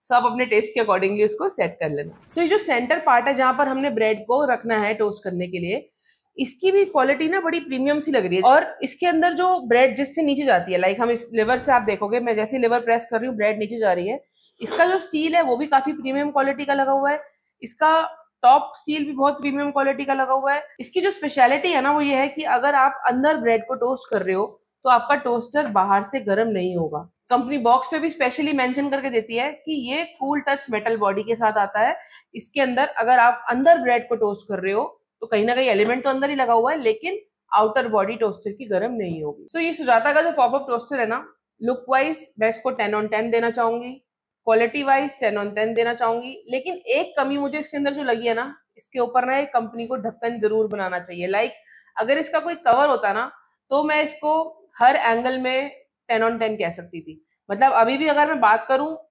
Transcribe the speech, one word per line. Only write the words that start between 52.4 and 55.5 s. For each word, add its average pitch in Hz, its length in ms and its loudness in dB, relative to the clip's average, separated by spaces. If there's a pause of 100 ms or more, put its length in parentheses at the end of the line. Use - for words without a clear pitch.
कवर 262 240 4
होता 220 240 0
ना 240 180 -4 (400)
तो 285 120 2
मैं 302 200 2
इसको 302 320 -2 (440)
हर 254 160 6
एंगल 240 440 0
में 262 320 -2 (380)